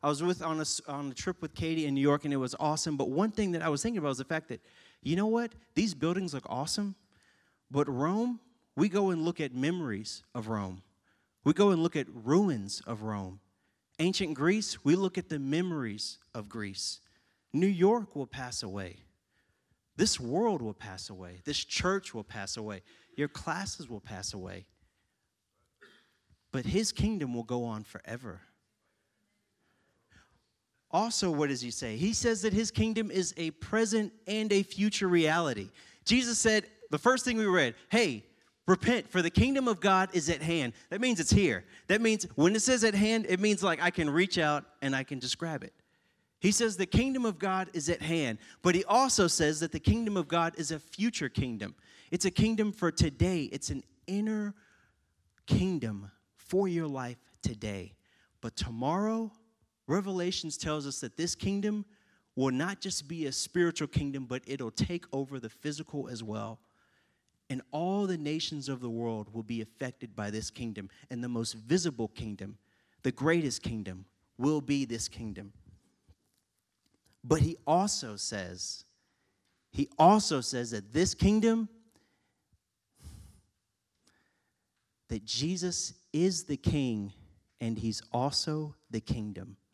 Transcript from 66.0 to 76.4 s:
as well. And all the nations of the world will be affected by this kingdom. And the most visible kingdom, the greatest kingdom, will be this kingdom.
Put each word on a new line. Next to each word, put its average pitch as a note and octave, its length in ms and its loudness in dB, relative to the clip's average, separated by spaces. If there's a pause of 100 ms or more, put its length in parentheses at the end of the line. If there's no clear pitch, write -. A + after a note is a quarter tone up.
as A#2 140 -8
well. G#2+ 360 -8 (920)
And C3 120 -6 (100)
all F#3 340 0
the F#3 120 0
nations D3+ 500 -4
of C3 140 -6
the B2 80 -4
world A2+ 440 -4
will A2+ 100 -6
be A2+ 180 -6
affected A#2+ 520 -10
by G#2 160 -4
this G#2+ 200 -6
kingdom. G#2 400 -8 (200)
And A#2+ 140 -6
the B2 60 -4
most A#2 240 -2
visible A#2+ 560 0
kingdom, G#2 480 -10 (460)
the C3 80 2
greatest D3+ 520 0
kingdom, G2 420 -8 (320)
will D3 220 2
be C#3 240 -2
this A#2 240 -6
kingdom. G2+ 460 -12 (1700)